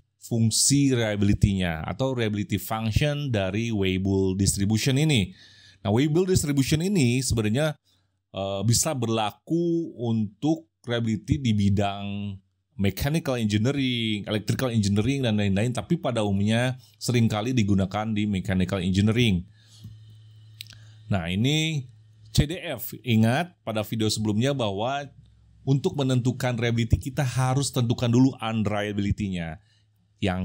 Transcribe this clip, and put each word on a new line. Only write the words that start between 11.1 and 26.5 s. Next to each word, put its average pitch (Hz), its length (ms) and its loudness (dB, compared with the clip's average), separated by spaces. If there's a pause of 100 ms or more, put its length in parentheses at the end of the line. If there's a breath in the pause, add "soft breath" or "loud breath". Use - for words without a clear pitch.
di 123 80 0
bidang 101 880 -2 (420)
mechanical 139 560 -2
engineering, 113 880 0
electrical 110 480 -2
engineering, 107 480 2
dan 117 160 0
lain-lain, 104 400 0
tapi 160 240 -2
pada 117 240 -2
umumnya 110 560 0 (160 loud breath)
seringkali 113 560 2
digunakan 101 560 2
di 107 160 -2
mechanical 92 560 0
engineering. 101 640 2 (1700 loud breath)
Nah, 87 160 -2
ini 143 560 0 (480)
C 147 160 2
D 160 80 -6
F. 147 480 -10
Ingat 123 480 2 (160)
pada 110 160 -4
video 110 240 -2
sebelumnya 107 480 0
bahwa 120 480 -4 (640)
untuk 143 320 0
menentukan 127 560 0